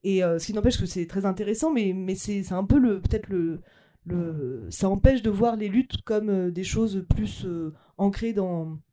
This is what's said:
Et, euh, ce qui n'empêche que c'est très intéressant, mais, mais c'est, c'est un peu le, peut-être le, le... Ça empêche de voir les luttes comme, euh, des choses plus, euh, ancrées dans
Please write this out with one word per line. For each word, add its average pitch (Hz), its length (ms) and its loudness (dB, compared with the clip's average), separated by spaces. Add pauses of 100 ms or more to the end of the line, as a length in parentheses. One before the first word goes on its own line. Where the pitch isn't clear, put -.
Et, 185 200 2
euh, 170 140 2
ce 160 80 -4
qui 202 80 -6
n'empêche 214 260 4
que 180 60 0
c'est 175 200 -4
très 196 200 -2
intéressant, 214 440 0
mais, 214 220 2
mais 185 220 -4
c'est, 196 280 -2
c'est 180 120 -6
un 190 100 -2
peu 269 140 6
le, 214 240 4
peut-être - 260 0
le, 165 320 -2 (460)
le... 151 640 -4
Ça 196 180 -2
empêche 233 320 4
de 214 100 0
voir 226 260 2
les 214 120 -4
luttes 240 340 0
comme, 214 280 -2
euh, 185 200 0
des 180 140 -4
choses 196 460 0
plus, - 340 0
euh, 165 300 -6 (240)
ancrées 202 340 0
dans 170 460 -4 (140)